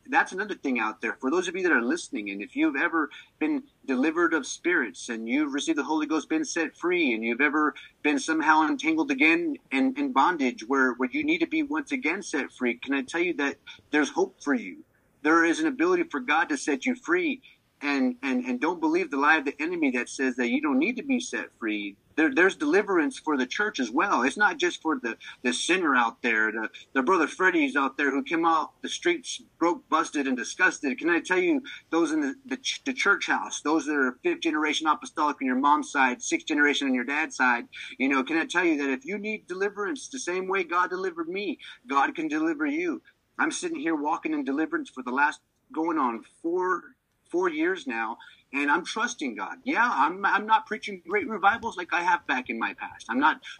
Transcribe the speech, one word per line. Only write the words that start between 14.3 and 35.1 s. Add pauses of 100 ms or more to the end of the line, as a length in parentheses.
for
you? (380)
There
is
an
ability
for
God
to
set
you
free. (380)
And,
and,
and
don't
believe
the
lie
of
the
enemy
that
says
that
you
don't
need
to
be
set (100)
free. (220)
There,
there's
deliverance
for
the
church
as
well.
It's
not
just
for
the, (280)
the
sinner
out
there,
the, (220)
the
brother
Freddy's
out
there
who
came
off (120)
the
streets (200)
broke,
busted,
and
disgusted.
Can
I
tell
you, (280)
those
in
the, (120)
the
ch-,
the
church
house,
those
that
are
fifth
generation
apostolic